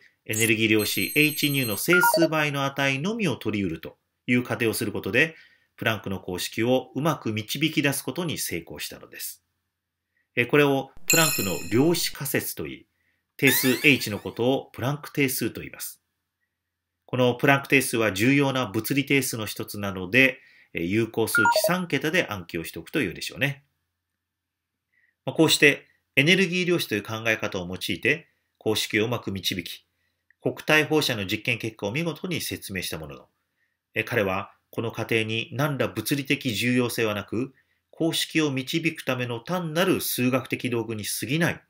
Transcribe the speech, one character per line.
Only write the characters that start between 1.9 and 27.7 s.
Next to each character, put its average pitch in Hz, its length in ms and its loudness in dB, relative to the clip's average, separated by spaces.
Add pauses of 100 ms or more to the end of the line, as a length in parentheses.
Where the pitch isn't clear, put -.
数 165 280 4
倍 151 240 0
の 139 120 -2
値 135 360 -2
の 202 160 -4
み 220 100 -2
を 131 80 0
取 104 240 -4
り 98 60 0
得 82 100 -2
る 78 60 -12
と - 180 -16 (300)
い 123 80 4
う 123 80 2
仮 113 160 -4
定 117 80 2
を 104 60 0
す 110 120 -4
る 104 60 -6
こ 98 80 -6
と 95 100 -6
で、 147 240 2 (400)
プ - 120 -6
ラ 113 100 2
ン 98 40 -10
ク - 80 -12
の 95 120 -6
公 90 180 -6
式 - 240 -4
を 123 320 0
う 131 80 -4
ま 151 140 2
く 113 160 -6
導 139 400 -2
き 156 100 2
出 139 100 2
す - 120 -6
こ 139 80 -6
と 180 120 -6
に 120 140 -6
成 - 200 -6
功 76 200 -12
し - 100 -8
た - 120 -14
の - 80 -20
で - 100 -20
す。 - 260 -14 (920)
え、 120 100 4
こ 151 120 4
れ 147 40 8
を 135 300 2 (160)
プ 160 80 4
ラ 160 100 6
ン 151 60 0
ク - 100 -2
の 87 160 -2 (140)
量 151 240 4
子 - 140 -2
仮 143 200 -8
説 - 240 -2
と - 140 -8
い 67 40 -10
い、 - 140 -18 (500)
定 139 140 6
数 127 340 2
H 123 280 4
の 98 80 -6
こ 95 100 -8
と 113 220 -2
を - 200 -4
プ - 100 -8
ラ 127 100 0
ン 147 100 -6
ク - 100 -16
定 139 160 2
数 127 220 -2
と - 120 -10
言 - 80 -12
い - 20 -16
ま - 80 -18
す。 - 200 -12 (1080)
こ - 100 -6
の 123 180 4
プ - 140 2
ラ 139 100 8
ン 135 40 -4
ク - 60 -14
定 135 140 6
数 127 140 -2
は 110 160 4
重 110 220 4
要 139 180 4
な 127 140 0
物 110 280 -4
理 139 100 0
定 139 160 2
数 127 160 -4
の 110 100 -4
一 - 180 -8
つ 104 160 -10
な 101 100 -4
の 92 200 -6
で、 127 300 6 (340)
え、 85 80 -4
有 104 240 2
効 113 200 -2
数 - 100 -2
値 107 60 6 (260)
三 180 180 0
桁 151 240 -2
で 170 160 2
暗 95 180 -8
記 - 140 -8
を 82 60 -6
し - 60 -10
て - 80 -12
お 82 40 -12
く - 80 -18
と 165 100 -2
良 92 120 -2
い - 20 -12
で - 80 -12
し - 100 -10
ょ - 40 -14
う - 20 -12
ね。 135 260 -4 (1600)
ま 131 80 -4
あ、 - 40 -4
こ 160 80 8
う 147 60 6
し - 60 4
て 147 300 6 (300)
エ 135 80 6
ネ 180 120 6
ル 190 120 2
ギ 180 160 -2
ー - 20 0
量 170 120 2
子 - 80 -2
と - 80 -2
い 104 40 0
う 101 40 -2
考 110 260 -6
え 110 100 2
方 104 240 -4
を 87 40 -8
用 92 280 -4